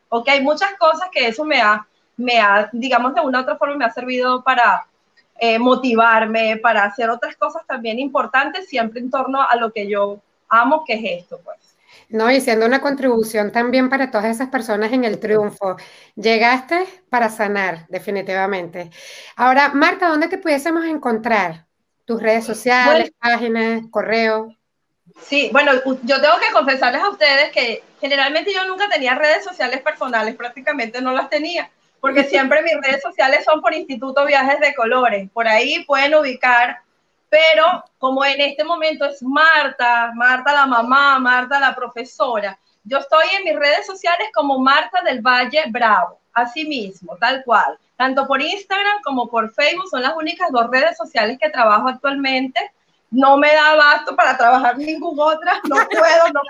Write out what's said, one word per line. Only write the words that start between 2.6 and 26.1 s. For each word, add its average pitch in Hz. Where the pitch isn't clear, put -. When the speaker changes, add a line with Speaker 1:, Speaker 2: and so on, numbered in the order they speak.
Speaker 1:
digamos, 247
de 349
una 262
u -
otra 302
forma 285
me 277
ha 226
servido 254
para, 233
eh, 226
motivarme, 226
para 220
hacer 226
otras 269
cosas 320
también 226
importantes, 285
siempre 233
en 254
torno 269
a 240
lo 226
que 208
yo 202
amo, 262
que 240
es 190
esto, -
pues. -
Speaker 2:
No, 220
y 269
siendo 226
una 262
contribución 233
también 247
para 262
todas 214
esas 226
personas 220
en 254
El 208
Triunfo. 208
Llegaste 240
para 233
sanar, 196
definitivamente. 185
Ahora, 262
Marta, 349
¿dónde 311
te 370
pudiésemos 330
encontrar? 220
Tus 220
redes 226
sociales, 247
Speaker 1:
Bueno. 240
Speaker 2:
páginas, 226
correo. 220
Speaker 1:
Sí, 277
bueno, 277
u-, 262
yo 269